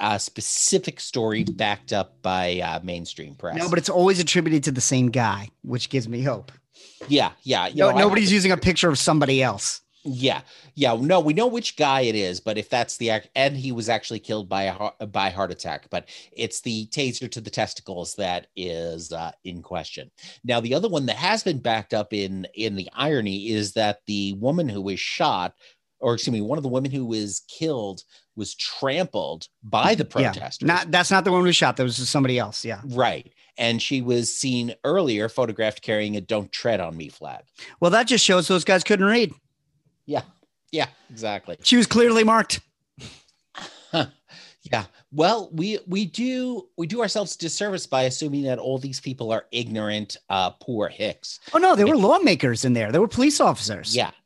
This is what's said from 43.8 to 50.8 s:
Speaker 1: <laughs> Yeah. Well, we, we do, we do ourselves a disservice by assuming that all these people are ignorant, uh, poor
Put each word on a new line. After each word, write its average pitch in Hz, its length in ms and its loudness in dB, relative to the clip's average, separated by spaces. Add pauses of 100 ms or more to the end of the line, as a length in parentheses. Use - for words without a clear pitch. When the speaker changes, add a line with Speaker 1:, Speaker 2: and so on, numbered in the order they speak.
Speaker 1:
<laughs> - 0 - (720)
Yeah. 110 220 -2 (260)
Well, 185 420 2
we, 190 340 -2
we 196 180 0
do, 254 720 -4
we 165 100 -4
do 214 140 -4
ourselves 208 340 -2
a - 40 -20
disservice 185 480 -4
by 131 160 2
assuming 143 400 -2
that 127 160 -2
all 131 200 -4
these 131 220 -8
people 127 320 -6
are 113 180 -2
ignorant, 107 680 -4 (100)
uh, 92 220 2
poor 104 380 -4